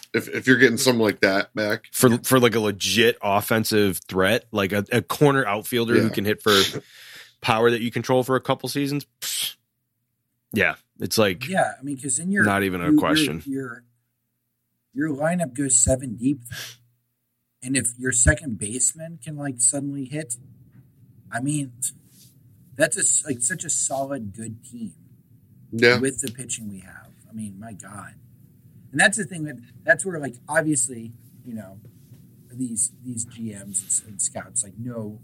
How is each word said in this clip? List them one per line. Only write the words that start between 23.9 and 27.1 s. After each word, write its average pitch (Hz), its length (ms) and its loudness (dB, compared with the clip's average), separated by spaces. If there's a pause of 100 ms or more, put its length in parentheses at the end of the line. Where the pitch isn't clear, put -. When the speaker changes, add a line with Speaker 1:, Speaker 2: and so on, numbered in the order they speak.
Speaker 3:
good 113 280 -12
team 117 300 -12 (760)
Speaker 1:
Yeah. 120 280 6
Speaker 3:
with 135 220 -2
the 131 100 -6
pitching 117 400 -10
we 95 100 -12
have. - 320 -20 (180)